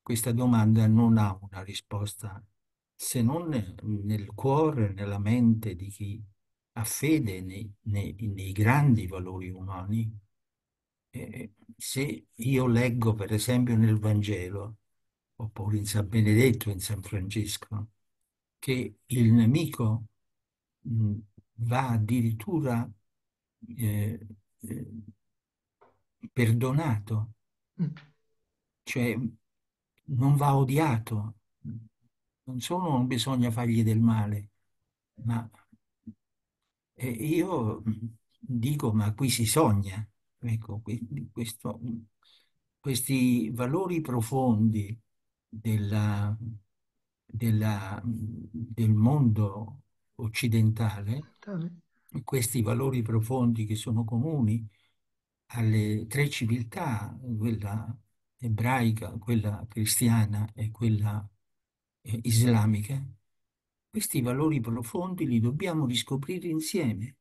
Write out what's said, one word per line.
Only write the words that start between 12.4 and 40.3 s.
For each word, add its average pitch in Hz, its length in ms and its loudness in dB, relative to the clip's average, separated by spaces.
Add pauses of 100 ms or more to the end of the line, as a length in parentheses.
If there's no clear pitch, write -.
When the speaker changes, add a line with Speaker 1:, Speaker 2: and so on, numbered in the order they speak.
Speaker 1:
leggo, 117 460 2
per 107 200 -4
esempio, 120 440 2
nel 110 220 6
Vangelo, 104 760 -2 (580)
oppure 107 420 -4
in 101 80 -2
San 101 220 0
Benedetto, 110 640 4
in 98 100 -4
San 95 220 -6
Francesco, 104 880 -6 (680)
che - 460 -4
il 117 280 6
nemico, 117 720 4 (840)
mm, 110 240 2 (420)
va 120 340 -2
addirittura, 117 1000 0 (880)
eh, 104 420 -2 (420)
eh, - 240 -10 (1500)
perdonato, 120 800 0 (640)
Speaker 2:
Mm. 170 80 0 (960)
Speaker 1:
cioè 120 320 -2 (920)
non 139 300 4
va 139 200 4
odiato, 123 800 0 (1120)
non 127 140 -8
solo 175 320 -4
non 127 160 2
bisogna 123 440 0
fargli 117 320 0
del 110 160 4
male, 107 500 2 (760)
ma, 113 220 -2 (1500)
eh, 127 140 -6
io, 151 760 0
mm, 110 40 0 (480)
dico, 131 540 -2
ma 107 200 2
qui 135 160 0
si 117 160 2
sogna, 107 600 2 (340)